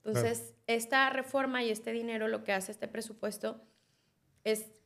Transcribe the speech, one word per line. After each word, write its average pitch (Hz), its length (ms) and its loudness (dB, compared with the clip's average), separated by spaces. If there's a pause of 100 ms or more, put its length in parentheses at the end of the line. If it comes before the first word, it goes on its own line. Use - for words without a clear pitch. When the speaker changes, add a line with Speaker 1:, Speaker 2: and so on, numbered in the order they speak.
Speaker 1:
Entonces, 233 360 2
Speaker 2:
Claro. - 160 -14 (120)
Speaker 1:
esta 247 440 4
reforma 269 520 0
y 233 60 0
este 220 240 -4
dinero, 226 340 -2
lo 220 160 -2
que - 100 -2
hace 190 200 -2
este - 160 -8
presupuesto 214 720 -6 (800)
es 214 240 0 (180)